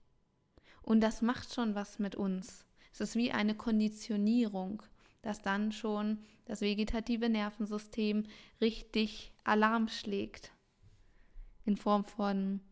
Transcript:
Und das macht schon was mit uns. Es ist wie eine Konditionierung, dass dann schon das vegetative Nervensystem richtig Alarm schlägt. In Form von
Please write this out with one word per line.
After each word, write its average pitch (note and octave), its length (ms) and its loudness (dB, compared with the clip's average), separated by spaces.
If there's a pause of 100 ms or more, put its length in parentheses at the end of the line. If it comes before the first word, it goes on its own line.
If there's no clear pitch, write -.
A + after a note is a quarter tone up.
(800)
Und A3 200 6
das A3 200 2
macht A#3 320 0
schon A3 220 0
was G3+ 240 -6
mit G3+ 160 -4
uns. F#3+ 500 -4 (280)
Es - 80 -8
ist G#3 140 -2
wie A#3 160 2
eine G#3+ 240 0
Konditionierung, G#3+ 1300 0 (380)
dass G#3+ 200 -6
dann G3+ 300 0
schon G#3+ 480 -2 (260)
das - 160 -8
vegetative A3 680 0
Nervensystem G#3+ 920 0 (380)
richtig - 720 0 (100)
Alarm A3 440 4
schlägt. - 640 -6 (1120)
In G#3 120 2
Form G#3 280 2
von G3 560 -2 (100)